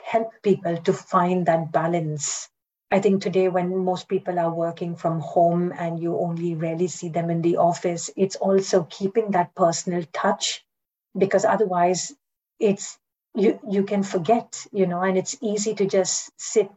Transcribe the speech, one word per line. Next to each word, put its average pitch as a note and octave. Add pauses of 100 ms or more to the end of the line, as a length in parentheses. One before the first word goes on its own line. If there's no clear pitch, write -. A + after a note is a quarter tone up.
help - (100)
people F3
to E3+
find F3+
that E3
balance. D#3+ (420)
I G3
think G3
today F#3
when F3+
most F#3
people F#3
are E3
working E3+
from E3
home E3+
and E3+
you E3+
only E3+
rarely E3
see F3
them E3+
in E3+
the E3+
office, E3+
it's F#3+
also G3
keeping G3+
that F3
personal F3 (100)
touch, - (540)
because F#3+
otherwise F3+ (440)
it's, - (380)
you, -
you G3
can G3
forget, G3
you F#3+
know, F3
and F#3+
it's -
easy G#3+
to G#3
just -
sit G#3